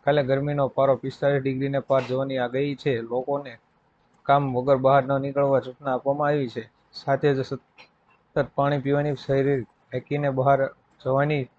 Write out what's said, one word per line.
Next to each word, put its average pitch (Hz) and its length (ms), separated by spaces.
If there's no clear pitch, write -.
કાલે 147 160
ગરમીનો 139 460
પારો 135 280
પિસ્તાલીસ 139 460
ડિગ્રીને 135 380
પાર 135 220
જવાની 131 360
આગાહી 131 380
છે. 139 240
લોકોને 131 520
કામ 143 240
વગર 127 280
બહાર 135 240
ન 131 160
નીકળવા 139 420
સૂચના 127 320
આપવામાં 139 360
આવી 143 200
છે. 110 140
સાથે 139 360
જ 135 120
સતત 131 200
પાણી 143 320
પીવાની, 143 360
શરીર 135 320
ઢાંકીને 139 720
બહાર 131 300
જવાની 139 440